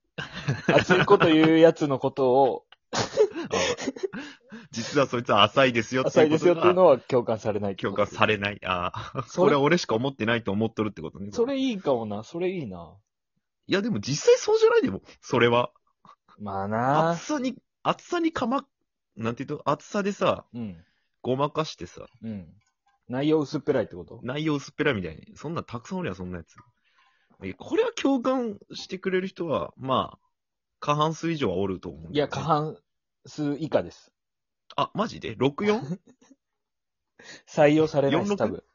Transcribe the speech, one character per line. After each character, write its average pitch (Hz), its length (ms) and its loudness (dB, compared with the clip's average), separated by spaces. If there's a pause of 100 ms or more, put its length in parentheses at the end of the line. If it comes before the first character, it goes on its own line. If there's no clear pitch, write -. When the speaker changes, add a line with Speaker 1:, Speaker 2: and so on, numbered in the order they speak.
(220)
Speaker 1:
<laughs> - 500 -4
Speaker 2:
熱 - 220 4
い 185 100 4
こ 202 140 8
と 175 80 4
言 160 280 6
う 160 40 6
や 165 140 10
つ 156 160 -2
の 131 100 0
こ 135 140 -2
と 131 180 2
を。 131 360 4 (120)
Speaker 1:
<laughs> - 160 -12
あ - 40 -2 (580)
あ。 - 20 0 (1120)
実 131 300 -2
は 131 80 2
そ 120 100 -2
い 120 60 -4
つ 127 80 0
は 104 100 6
浅 135 240 4
い 127 60 2
で 117 100 0
す 127 140 -6
よ 131 60 2
っ - 100 -2
て 170 80 4
い 156 60 8
う 147 40 2
こ - 0 -
と - 0 -
が - 0 -
Speaker 2:
浅 - 0 -
い - 0 -
で 160 80 2
す 175 80 2
よ 175 80 6
っ 165 80 -4
て 175 60 4
い - 20 6
う 180 40 4
の 180 120 6
は 135 140 8
共 123 240 0
感 110 160 -2
さ 110 120 -2
れ 101 60 -4
な 101 120 -4
い - 20 -4
っ - 20 -14
て - 80 -14
こ 107 80 -2
と。 98 60 -6
Speaker 1:
共 101 100 2
感 - 100 -8
さ 107 100 4
れ 107 120 2
な 101 140 -4
い。 98 120 -14
あ 90 300 -4
あ。 - 320 -10
Speaker 2:
そ - 140 -6
れ 147 60 4
Speaker 1:
こ 143 40 4
れ 147 60 4
は 135 60 2
俺 160 160 4
し - 80 -8
か 110 100 0
思 127 120 -2
っ 139 60 -6
て 107 120 -6
な 117 100 2
い 113 80 -6
と 101 80 -2
思 107 140 0
っ 110 60 -6
と 107 120 -2
る 104 60 -4
っ - 20 -8
て 76 100 -14
こ 80 80 -8
と - 80 -16
ね。 101 140 -12
Speaker 2:
そ 233 120 -2
れ 269 140 -2
い 262 140 -2
い 190 80 -8
か 147 120 -2
も 113 140 -2
な。 104 160 -8
そ 170 160 -12
れ 185 140 -4
い 180 100 -6
い 123 60 -10
な。 85 280 -16 (720)
Speaker 1:
い - 60 -8
や、 190 100 0
で 240 80 -4
も 208 80 -2
実 156 320 -6
際 494 80 6
そ 427 160 0
う 440 60 4
じ 440 60 6
ゃ - 40 4
な 466 80 2
い？ 415 40 4
で 220 100 0
も、 190 100 -8 (180)
そ 127 200 0
れ 120 80 6
は。 120 240 2 (680)
Speaker 2:
ま 98 240 -6
あ 101 60 -4
な。 156 420 0
Speaker 1:
厚 170 140 -6
さ 302 160 -4
に、 254 160 -6 (260)
厚 - 240 -2
さ 349 140 -4
に 320 120 0
か - 140 -4
ま、 262 180 -2 (520)
な 113 160 -2
ん - 20 -12
て 135 80 -10
い 127 40 -10
う - 20 -10
と、 147 160 -8
厚 147 200 0
さ 202 200 -4
で 202 80 -2
さ、 131 420 -2
Speaker 2:
う 120 60 -10
ん。 90 240 -12 (380)
Speaker 1:
ご 123 120 -2
ま 143 160 0
か 156 140 -4
し - 100 -12
て - 120 -14
さ。 - 200 -18 (160)
Speaker 2:
う 113 60 -12
ん。 92 260 -12 (540)
内 139 220 -2
容 156 100 4
薄 147 180 -4
っ - 40 -8
ぺ 147 100 0
ら 131 80 0
い 101 40 -2
っ - 40 -8
て 85 80 -16
こ 87 80 -12
と？ - 180 -20
Speaker 1:
内 139 220 -6
容 151 100 0
薄 139 160 -6
っ - 40 -20
ぺ 147 100 -4
ら 147 80 2
い - 20 -4
み 95 80 -4
た 82 80 -8
い 76 60 -14
に。 - 200 -20
そ 143 120 -12
ん 170 60 -8
な 127 100 -6
た 120 160 -12
く - 80 -18
さ 185 80 -8
ん - 20 -6
お 180 40 -6
る 156 40 -6
や 98 60 -6
ん、 - 20 -14
そ 92 100 -12
ん 90 60 -10
な 90 80 -10
や 82 60 -16
つ。 - 100 -20 (880)
い 95 40 -8
や、 92 60 -10
こ - 220 -10
れ 440 60 2
は 480 100 -4
共 269 300 0
感 247 380 -2 (120)
し - 140 -14
て 190 120 -10
く 190 120 -6
れ 185 100 0
る 190 60 -4
人 170 220 -8
は、 101 280 -4
ま 123 460 -2
あ、 - 60 -20 (500)
過 147 160 -2
半 156 200 0
数 165 180 -4
以 160 40 -4
上 127 140 0
は 87 60 -2
お 98 100 0
る 95 140 -4
と 90 80 -12
思 76 100 -14
う - 20 -18
ん - 40 -18
だ 80 40 -16
よ 90 40 -14
ね。 143 40 -6
Speaker 2:
い - 20 2
や、 143 100 0
過 139 120 -8
半 151 380 -2 (480)
数 147 320 -4
以 151 100 -6
下 107 140 0
で 85 80 -14
す。 - 220 -20 (640)
Speaker 1:
あ、 - 180 -2
マ 214 140 -2
ジ - 100 -14
で？ 113 160 -8
六 143 320 0
四？ 190 320 -2 (640)
Speaker 2:
<laughs> - 840 -20
採 147 220 6
用 156 180 4
さ 151 120 0
れ 139 100 2
な 151 80 2
い - 20 0
で 202 60 -2
す、 - 20 -2
Speaker 1:
四 202 80 -2
六？ - 20 -4
Speaker 2:
多 113 80 0
分。 - 160 -6 (120)